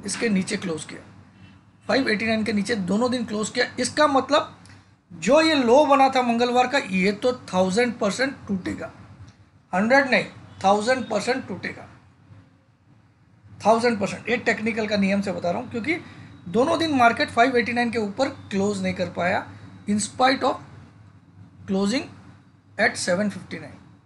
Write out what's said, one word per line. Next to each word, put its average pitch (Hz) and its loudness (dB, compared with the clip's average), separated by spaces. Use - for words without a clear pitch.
इसके 220 -2
नीचे 190 0
close 160 -6
किया, - -16
फ़ाइव 180 0
एटी 214 0
नाइन 220 0
के 220 -2
नीचे 208 0
दोनों 202 0
दिन 247 -4
close 208 -4
किया। - -2
इसका 302 2
मतलब 277 0
जो 233 4
ये 320 2
लो 262 6
बना 269 6
था 254 2
मंगलवार 247 2
का, 269 -2
ये 185 0
तो 247 0
थाउजेंड 190 0
परसेंट 240 -2
टूटेगा, 220 -6
hundred 254 4
नहीं, 202 2
थाउजेंड 214 2
परसेंट 233 -2
टूटेगा, 147 -10
थाउजेंड 226 2
परसेंट। 180 -6
ये 240 0
technical 214 -2
का 208 -2
नियम 196 2
से 202 -4
बता 175 -4
रहा 214 -4
हूँ, 240 -12
क्योंकि 247 -4
दोनों 277 2
दिन 311 0
market 240 4
five 247 2
एटी 233 0
नाइन 240 0
के 233 -4
ऊपर 214 -2
close 196 -2
नहीं 185 -2
कर 175 -4
पाया 190 -2
in 208 2
spite 262 0
of 269 0
closing 202 -2
at 220 0
seven 190 -2
फिफ्टी 175 -12
नाइन। 151 -16